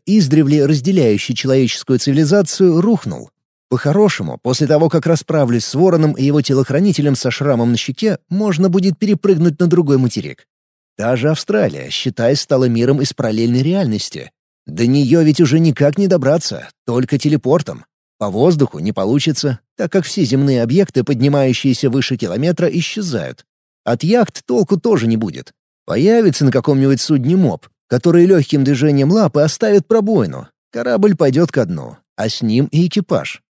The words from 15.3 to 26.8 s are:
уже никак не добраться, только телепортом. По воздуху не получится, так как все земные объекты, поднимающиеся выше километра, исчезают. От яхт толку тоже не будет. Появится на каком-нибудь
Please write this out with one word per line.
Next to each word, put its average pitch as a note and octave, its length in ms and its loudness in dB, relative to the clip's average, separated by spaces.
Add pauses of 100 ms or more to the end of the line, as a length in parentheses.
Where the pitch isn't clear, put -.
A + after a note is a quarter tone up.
уже D3+ 180 2
никак D3 400 2
не G3+ 80 2
добраться, C3+ 640 -2 (180)
только B2+ 320 -2
телепортом. C#3+ 680 -2 (340)
По G#2 120 -4
воздуху C3+ 480 0
не F#2 140 -4
получится, C3 680 -2 (180)
так F#3+ 140 -6
как F#3+ 140 0
все - 200 -4
земные C3+ 380 0
объекты, C3+ 400 0
поднимающиеся C3+ 880 0
выше B2+ 260 -2
километра, C#3+ 520 -2
исчезают. D3 760 -6 (400)
От A#2+ 200 -2
яхт G#3+ 420 0
толку G#3+ 320 0
тоже D3+ 300 0
не A2+ 80 2
будет. F#2+ 360 -8 (320)
Появится F#3 600 2
на C3 80 2
каком-нибудь C3+ 480 0